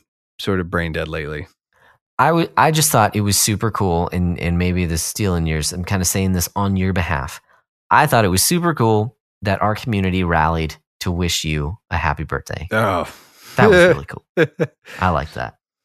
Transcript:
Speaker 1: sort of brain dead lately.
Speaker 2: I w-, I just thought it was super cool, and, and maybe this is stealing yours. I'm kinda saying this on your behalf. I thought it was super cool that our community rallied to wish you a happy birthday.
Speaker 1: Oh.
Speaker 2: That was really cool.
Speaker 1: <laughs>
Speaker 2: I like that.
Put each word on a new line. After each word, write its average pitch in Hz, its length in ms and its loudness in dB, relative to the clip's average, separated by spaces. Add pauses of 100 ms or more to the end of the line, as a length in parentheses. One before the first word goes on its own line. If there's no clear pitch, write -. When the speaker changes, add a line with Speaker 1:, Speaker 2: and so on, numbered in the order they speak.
(380)
Speaker 1:
sort 95 220 -2
of 87 100 -6
brain 85 220 -2
dead 80 160 -6
lately. 76 400 -8 (680)
Speaker 2:
I 135 120 4
w-, 165 280 2
I 143 140 4
just 156 220 2
thought 107 240 4
it 104 60 0
was 101 140 0
super 107 360 0
cool, 87 400 0
and, 87 260 -2
and 87 200 -2
maybe 90 280 0
this 80 140 -2
is - 60 -6
stealing 87 420 0
yours. 78 240 -2
I'm 87 120 -6
kinda 95 200 -2
saying 95 280 0
this 87 220 0
on 98 220 0
your 95 160 0
behalf. 82 480 -4 (500)
I 135 160 6
thought 120 180 4
it 92 40 2
was 90 160 2
super 175 280 0
cool 113 440 0 (260)
that 101 180 -2
our 107 140 0
community 95 480 -2
rallied 82 540 0 (240)
to 92 100 -4
wish 87 320 -2
you 78 340 -4 (140)
a 90 60 -4
happy 78 260 -2
birthday. - 480 -8
Speaker 1:
Oh. 101 420 -2 (440)
Speaker 2:
That 214 120 6
was 180 160 8
really 143 220 4
cool. - 180 -16 (120)
Speaker 1:
<laughs> - 640 -4
Speaker 2:
I 92 80 2
like 76 240 -2
that. 58 240 -10 (280)